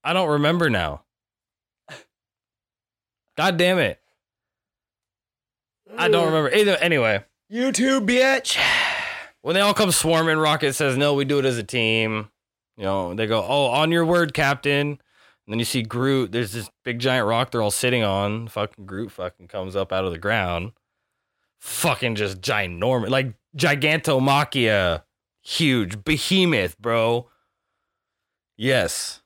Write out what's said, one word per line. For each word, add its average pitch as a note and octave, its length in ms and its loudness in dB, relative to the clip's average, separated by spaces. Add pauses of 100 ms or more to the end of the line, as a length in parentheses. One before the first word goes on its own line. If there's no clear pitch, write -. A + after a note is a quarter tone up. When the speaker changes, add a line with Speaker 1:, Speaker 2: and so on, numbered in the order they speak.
Speaker 1:
I D3+ 100 -2
don't F3+ 180 2
remember D3+ 380 2
now. E2+ 340 -2 (2250)
God F3 200 2
damn F3+ 220 4
it. G#2+ 220 0 (2000)
I F3 120 0
don't E3+ 180 4
remember. D#3 280 2
Either, G3+ 220 4
anyway. A#2 480 2 (260)
Speaker 2:
YouTube, B3+ 580 0
bitch. C4 500 2 (840)
Speaker 1:
When D#3+ 120 -2
they F#3+ 60 2
all G3+ 140 2
come G3+ 180 2
swarming, D#3+ 460 2
Rocket D3+ 360 2
says, C#3 220 0
"No, C#3+ 180 2
we C#3 100 0
do C#3+ 140 0
it C3+ 60 0
as B2+ 140 0
a A2+ 40 -6
team." A2 680 0 (460)
You G#2 80 -10
know, F#2+ 300 -2
they A2 120 -2
go, G#2+ 200 0
"Oh, C#3 200 0
on C#3+ 260 0
your E3+ 120 2
word, E3+ 300 0
Captain." C#3+ 520 0 (600)
And G2+ 60 -10
then A2+ 60 -2
you A#2+ 60 -2
see B2 180 -2
Groot. A#2+ 500 -2
There's A2+ 200 -4
this A2 180 -10 (140)
big A#2+ 160 -6
giant B2+ 260 2
rock A#2 240 0
they're A#2+ 120 -2
all G#2 80 0
sitting B2 320 0
on. G#2 460 -2
Fucking G#2 380 -8
Groot G2 260 -10
fucking F2+ 360 -12
comes F#2+ 280 -8
up F#2+ 160 -2
out F#2+ 120 -2
of F#2 80 -2
the E2 60 -8
ground. F#2 540 -2 (840)
Fucking - 560 -2
just G2 260 -4
ginormous. G#2 720 -2
Like, C3 240 0 (220)
Gigantomachia. C#3 1500 2 (400)
Huge. G#2+ 600 -2
Behemoth, D3+ 760 0
bro. A#2 500 0 (1300)
Yes. A#2 680 -2